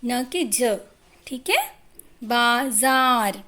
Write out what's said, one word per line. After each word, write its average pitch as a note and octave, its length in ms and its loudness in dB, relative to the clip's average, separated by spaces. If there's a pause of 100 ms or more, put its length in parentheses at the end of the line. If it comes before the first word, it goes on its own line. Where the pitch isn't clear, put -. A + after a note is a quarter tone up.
न B3 180 -2
कि E4 200 -4
ज। A#3+ 340 0 (500)
ठीक B3+ 220 -12
है, C#5+ 140 2 (600)
बाजार। A#3+ 1200 2